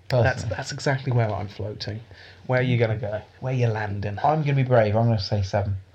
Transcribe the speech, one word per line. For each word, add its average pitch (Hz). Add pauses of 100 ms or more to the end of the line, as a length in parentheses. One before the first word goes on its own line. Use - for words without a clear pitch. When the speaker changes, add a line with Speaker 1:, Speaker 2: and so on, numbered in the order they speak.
Speaker 1:
That's, 127 (100)
Speaker 2:
personally. 117
Speaker 1:
that's 143
exactly 135
where 117
I'm 98
floating. 104 (460)
Where 127
are -
you 123
gonna 110
go? 104 (200)
Where 131
you 123
landing? 104
Speaker 2:
I'm 151
gonna 143
be 135
brave. 113
I'm 113
gonna 110
say 101
seven. 98 (180)